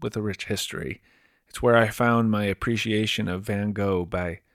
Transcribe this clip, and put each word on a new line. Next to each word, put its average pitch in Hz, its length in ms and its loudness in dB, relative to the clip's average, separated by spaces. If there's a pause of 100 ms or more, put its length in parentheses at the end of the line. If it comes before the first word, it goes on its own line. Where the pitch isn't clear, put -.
with - 160 -6
a 110 60 -4
rich 104 240 -6
history. - 540 -6 (480)
It's - 140 -14
where 120 140 6
I 113 120 6
found 117 420 2
my 104 140 2
appreciation 107 840 0
of 92 160 -4
Van 101 280 -2
Gogh 98 340 0
by 90 340 -6 (140)